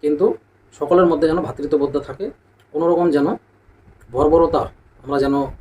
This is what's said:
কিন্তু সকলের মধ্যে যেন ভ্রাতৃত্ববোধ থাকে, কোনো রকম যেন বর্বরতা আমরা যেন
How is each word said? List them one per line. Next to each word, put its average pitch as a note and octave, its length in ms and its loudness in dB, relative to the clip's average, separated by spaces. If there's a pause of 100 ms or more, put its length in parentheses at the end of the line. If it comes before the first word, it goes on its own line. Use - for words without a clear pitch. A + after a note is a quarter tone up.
কিন্তু D3+ 320 0 (460)
সকলের F3 260 4
মধ্যে D#3+ 220 2
যেন E3 140 0
ভ্রাতৃত্ববোধ C#3+ 560 -4
থাকে, C#3 320 -8 (420)
কোনো D#3+ 160 -2
রকম F3 240 2
যেন D3 240 0 (760)
বর্বরতা D3+ 580 2 (340)
আমরা C#3 160 -4
যেন C#3 260 0 (160)